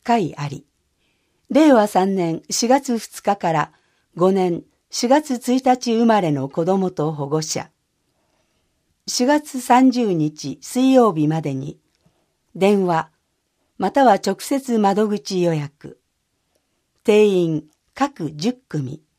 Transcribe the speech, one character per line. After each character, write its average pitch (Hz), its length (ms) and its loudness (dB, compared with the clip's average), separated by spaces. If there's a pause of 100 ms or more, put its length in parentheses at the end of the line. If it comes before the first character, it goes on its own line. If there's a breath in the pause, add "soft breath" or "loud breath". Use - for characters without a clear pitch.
回 214 320 -2
あ 147 100 -8
り。 - 200 -14 (800)
令 294 240 4
和 208 140 6
三 190 300 0
年 170 340 -2
四 - 180 -2
月 254 300 0
二 - 240 -16
日 202 140 -2
か 175 160 -2
ら 151 200 -2 (420)
五 185 180 2
年 180 320 -2 (260)
四 - 180 -4
月 277 260 2
一 247 300 -2
日 247 300 0
生 233 120 2
ま 214 140 2
れ 165 120 0
の 139 160 -4
子 165 160 -4
ど 190 120 0
も 185 140 -2
と 160 220 -4
保 143 160 -8
護 156 120 -2
者。 - 300 -8 (1400)
四 247 200 -4
月 294 340 -2
三 254 300 4
十 233 220 0
日 151 480 -4
水 262 320 0
曜 233 220 4
日 151 140 0
ま 156 120 -2
で 147 140 -6
に、 135 240 -12 (760)
電 196 300 2
話、 165 260 -2 (680)
ま 196 140 -2
た 277 120 4
は 220 100 6
直 196 260 -4
接 269 360 -4
窓 208 320 2
口 202 320 -4
予 170 140 0
約。 147 460 -10 (1040)
定 214 220 4
員 170 380 0 (300)
各 262 380 -4
十 160 200 -4 (160)
組。 135 320 -8 (180)